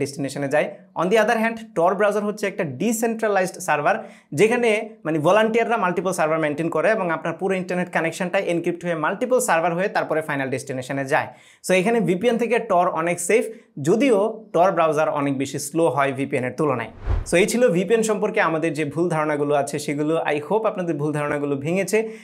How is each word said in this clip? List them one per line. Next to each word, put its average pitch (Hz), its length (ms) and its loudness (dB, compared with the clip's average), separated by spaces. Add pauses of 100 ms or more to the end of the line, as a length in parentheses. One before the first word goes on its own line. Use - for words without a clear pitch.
ডেস্টিনেশনে 139 520 -6
যায়। 165 120 2 (340)
On 165 100 0
the 220 120 4
other 220 200 2
hand, 226 140 -2 (200)
Tor 180 220 4
ব্রাউজার 208 300 2
হচ্ছে 208 220 -6
একটা 185 140 -4 (160)
ডিসেন্ট্রালাইজড 220 760 0 (100)
সার্ভার 156 300 2 (440)
যেখানে 233 300 4 (360)
মানে 160 200 0
ভলান্টিয়াররা 220 580 4
মাল্টিপল 180 340 0
সার্ভার 160 260 2
মেইনটেইন 151 320 -2
করে 156 200 2
এবং 185 100 -2 (100)
আপনার 160 240 -4
পুরো 190 200 0
ইন্টারনেট 180 360 -4
কানেকশনটাই 175 560 -2
এনক্রিপ্ট 170 340 -2
হয়ে 170 180 -2
মাল্টিপল 226 340 0 (100)
সার্ভার 170 280 2
হয়ে 190 200 0
তারপরে 156 320 0
ফাইনাল 139 260 -2
ডেস্টিনেশনে 131 580 -6
যায়। 127 160 2 (380)
So - 40 0 (100)
এখানে 233 180 2 (100)
ভিপিএন 220 340 0
থেকে 233 140 0 (140)
Tor 214 160 4 (140)
অনেক - 160 0 (120)
সেফ, 226 160 4 (440)
যদিও 220 300 4 (360)
Tor 170 220 6
ব্রাউজার 156 320 2 (120)
অনেক 139 220 0
বেশি 135 240 -6
স্লো 165 180 0 (120)
হয় 139 140 2 (100)
ভিপিএন 139 280 -2
এর 123 100 -10
তুলনায়। 127 340 -2 (360)
So - 140 -2
এই - 100 4
ছিল 233 100 2 (140)
ভিপিএন 208 340 2
সম্পর্কে 208 380 0
আমাদের 160 300 0
যে 160 60 0 (100)
ভুল 170 200 0
ধারণাগুলো 151 380 0 (100)
আছে 135 140 -4 (100)
সেগুলো। 151 280 -2 (200)
I 151 120 0
hope 220 240 0
আপনাদের 175 300 -4
ভুল 151 180 -2
ধারণাগুলো 147 360 -2 (100)
ভেঙেছে 185 340 0 (260)